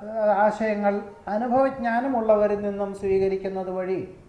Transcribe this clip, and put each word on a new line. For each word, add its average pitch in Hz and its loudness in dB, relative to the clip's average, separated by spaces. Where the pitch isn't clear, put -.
ഏഹ്, 214 2
ആശയങ്ങൾ 208 0
അനുഭവജ്ഞാനമുള്ളവരിൽ 233 2
നിന്നും 202 -4
സ്വീകരിക്കുന്നത് 190 -2
വഴി 185 -4